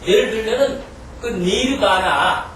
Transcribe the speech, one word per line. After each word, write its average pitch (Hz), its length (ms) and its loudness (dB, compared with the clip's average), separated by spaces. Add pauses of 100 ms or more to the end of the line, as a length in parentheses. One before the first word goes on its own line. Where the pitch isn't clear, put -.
예를 220 240 4
들면은 226 520 0 (380)
그 240 80 -6
니르바나라는 190 1300 0